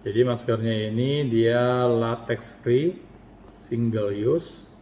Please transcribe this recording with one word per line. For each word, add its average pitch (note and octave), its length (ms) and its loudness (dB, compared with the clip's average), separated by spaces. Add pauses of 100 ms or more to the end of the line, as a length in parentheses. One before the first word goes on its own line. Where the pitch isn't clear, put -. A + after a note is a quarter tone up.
Jadi A2+ 240 2
maskernya A2+ 640 -2
ini C3 400 -2
dia A#2+ 560 2
latex A#2 800 -2
free, C#3 320 2 (640)
single A2+ 560 -2
use, C3+ 480 -2 (180)